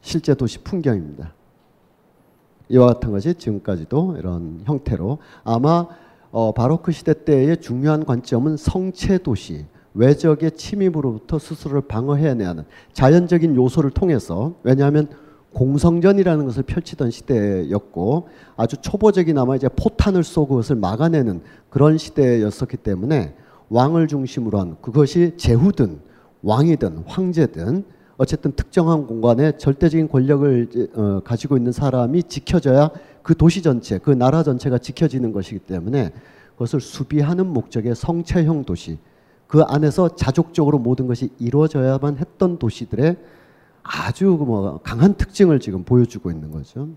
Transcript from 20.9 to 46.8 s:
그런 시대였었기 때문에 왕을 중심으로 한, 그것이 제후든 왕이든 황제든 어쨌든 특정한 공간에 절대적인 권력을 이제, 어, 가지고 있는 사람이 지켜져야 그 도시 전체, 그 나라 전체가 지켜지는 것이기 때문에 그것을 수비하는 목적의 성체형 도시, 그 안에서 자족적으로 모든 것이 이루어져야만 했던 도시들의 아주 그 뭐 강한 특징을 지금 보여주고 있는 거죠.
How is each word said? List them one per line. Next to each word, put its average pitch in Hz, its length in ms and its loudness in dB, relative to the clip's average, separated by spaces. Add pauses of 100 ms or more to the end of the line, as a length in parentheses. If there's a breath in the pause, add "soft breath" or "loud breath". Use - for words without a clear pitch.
그런 156 300 4
시대였었기 120 800 -2
때문에 101 560 -4 (340 soft breath)
왕을 151 400 2
중심으로 127 500 -4
한, 85 220 -4
그것이 151 560 2
제후든 117 640 2 (420 soft breath)
왕이든 113 640 0
황제든 165 800 -2 (320 soft breath)
어쨌든 139 360 -2
특정한 160 540 0
공간에 117 520 2
절대적인 156 500 0
권력을 135 640 2
이제, 117 240 -2
어, 101 280 0
가지고 123 360 -2
있는 120 140 0
사람이 131 520 0
지켜져야 147 640 2 (320 loud breath)
그 165 140 0
도시 170 260 4
전체, 120 360 -2
그 147 120 -2
나라 135 320 4
전체가 131 360 -2
지켜지는 127 540 -2
것이기 98 280 -6
때문에 95 520 -4 (400 loud breath)
그것을 123 280 -4
수비하는 151 680 -2
목적의 120 480 -4
성체형 165 720 -2
도시, 82 340 -8 (480 soft breath)
그 151 160 4
안에서 156 540 0
자족적으로 147 640 0
모든 127 280 0
것이 123 320 -4
이루어져야만 135 760 0
했던 170 420 -2
도시들의 123 580 -2 (680 soft breath)
아주 180 560 -2
그 147 60 -2
뭐 98 380 -4
강한 156 320 2
특징을 160 460 2
지금 92 240 -8
보여주고 120 460 0
있는 78 200 -10
거죠. 78 460 -12